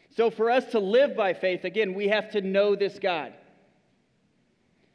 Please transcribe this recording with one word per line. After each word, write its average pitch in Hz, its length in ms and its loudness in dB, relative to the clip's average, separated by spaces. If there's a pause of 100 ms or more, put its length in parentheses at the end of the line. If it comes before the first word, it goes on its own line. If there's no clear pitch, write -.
(100)
So 226 200 0
for 226 220 0
us 254 140 2
to 233 120 -2
live 214 380 2
by 196 180 0
faith, 185 300 -2
again, 185 300 -2
we 202 120 -2
have 208 260 0
to 208 80 -2
know 196 360 2
this 196 240 -4
God. 160 320 -4 (1600)